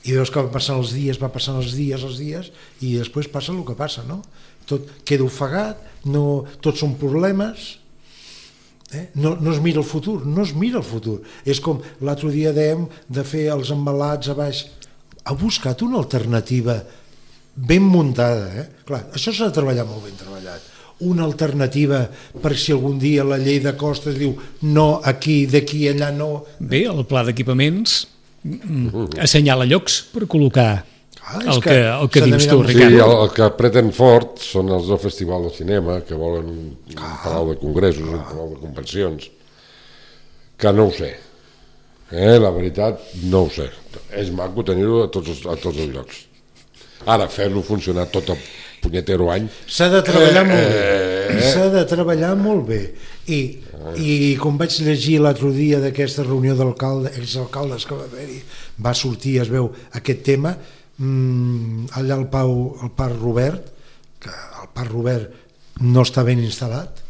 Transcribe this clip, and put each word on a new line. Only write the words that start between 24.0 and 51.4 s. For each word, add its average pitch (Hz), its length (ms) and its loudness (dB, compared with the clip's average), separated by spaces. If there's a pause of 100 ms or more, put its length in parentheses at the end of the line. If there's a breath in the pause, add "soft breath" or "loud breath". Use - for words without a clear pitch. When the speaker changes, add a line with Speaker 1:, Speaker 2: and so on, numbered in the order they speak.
Speaker 1:
diu 131 160 0 (280 loud breath)
no 151 360 4
aquí, 143 480 2
d'aquí, 143 420 2
allà 143 220 0
no. 147 340 -6 (120)
Speaker 2:
Bé, 143 300 0
el 156 200 -2
pla 131 160 0
d'equipaments, 131 840 0 (380)
mm, 123 760 -4
assenyala 143 440 4
llocs 165 360 2 (120)
per 220 140 -4
col·locar 123 560 2 (420 soft breath)
Speaker 1:
Ah, - 140 -10
és 240 80 -6
Speaker 2:
el 131 160 2
Speaker 1:
que 165 80 2
Speaker 2:
que, 127 160 8
el 131 240 0
que - 80 6
Speaker 1:
s'ha 135 80 8
de 123 60 8
Speaker 2:
dius 143 100 6
Speaker 1:
mirar 147 80 4
Speaker 2:
tu, 143 80 8
Speaker 1:
molt 120 120 4
Speaker 3:
Sí, 120 40 2
Speaker 2:
Ricard. 120 300 10
Speaker 3:
el, 113 80 10 (100)
el 104 80 4
que 113 140 2
apreten 113 480 4
fort 120 500 6
són 95 320 0
els 90 140 -2
del 98 100 2
Festival 90 460 -4
de 85 100 -4
Cinema, 90 480 -2
que 82 120 -10
volen 82 360 -4
un 80 260 -12 (200)
Speaker 1:
Clar. 78 160 -12 (100)
Speaker 3:
palau 82 300 -2
de 78 60 -4
congressos, 78 440 2
un 80 240 -6
palau 80 240 -10
de 73 80 -14
convencions, 78 680 -8 (1300 soft breath)
que 104 120 4
no 104 140 6
ho 95 60 2
sé. 76 200 -8 (960 soft breath)
Eh, 101 280 6
la 101 120 6
veritat, 92 500 -2 (240)
no 92 220 4
ho 73 40 -4
sé. 71 180 -8 (440)
És 101 200 -6
maco 92 320 -6
tenir-ho 101 400 2
a 87 60 -4
tots 85 220 -6
els, 73 140 -12
a 85 100 -4
tots 78 220 -4
els 73 160 -6
llocs. - 300 -14 (840 soft breath)
Ara, 104 220 4
fer-lo 98 340 -2
funcionar 90 500 -2
tot 92 180 -2
el 73 120 -4 (400 loud breath)
punyetero 87 480 0
any 107 180 -2 (180 loud breath)
Speaker 1:
S'ha 175 240 0
de 185 120 6
treballar 175 420 6
Speaker 3:
Eh, 190 60 4
Speaker 1:
molt 113 180 4
bé. 98 720 0
Speaker 3:
eh. 131 140 4